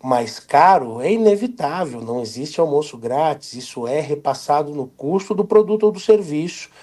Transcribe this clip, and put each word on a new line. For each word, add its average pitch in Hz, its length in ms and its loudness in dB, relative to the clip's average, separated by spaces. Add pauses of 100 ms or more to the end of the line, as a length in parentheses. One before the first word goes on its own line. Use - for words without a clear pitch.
mais 120 380 -2
caro, 139 600 4
é 165 120 0
inevitável, 185 880 0
não 120 200 -6
existe 120 400 -8
almoço 147 380 0
grátis, 139 540 -2
isso 123 340 -12
é 143 140 -2
repassado 147 760 -2
no 131 140 -8
custo 185 440 -4
do 196 120 2
produto 214 400 4
ou 208 80 4
do 185 80 -12
serviço, 175 720 0 (120)